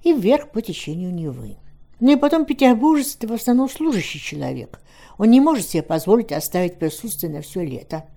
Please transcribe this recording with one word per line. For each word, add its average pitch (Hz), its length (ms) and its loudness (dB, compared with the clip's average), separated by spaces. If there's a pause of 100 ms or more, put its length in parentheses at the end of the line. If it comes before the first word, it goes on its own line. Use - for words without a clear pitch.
и 339 100 4
вверх 262 380 2
по 220 100 -4
течению 180 500 -8
Невы. 127 460 -8 (420)
Ну 247 120 6
и 294 60 8
потом 302 280 2
петербуржец — 269 720 2
это 226 80 -8
в 220 60 -6
основном 247 340 0
служащий 254 520 -4
человек. 131 600 -10 (380)
Он 220 140 4
не 262 100 8
может 294 260 0
себе 160 140 -2
позволить 185 500 0
оставить 175 460 -4
присутствие 165 560 -6
на 143 80 -10
всё 180 200 -8
лето. 156 440 -10 (120)